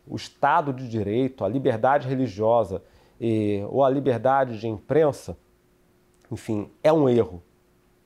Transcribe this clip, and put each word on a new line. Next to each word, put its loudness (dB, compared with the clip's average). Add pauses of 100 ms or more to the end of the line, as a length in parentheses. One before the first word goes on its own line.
o -8
Estado -2
de -8
Direito, -2
a 0
liberdade 0
religiosa, 0 (360)
eh, 0
ou 2
a 4
liberdade 0
de -6
imprensa, -2 (960)
enfim, -6 (160)
é 6
um 4
erro. 2 (640)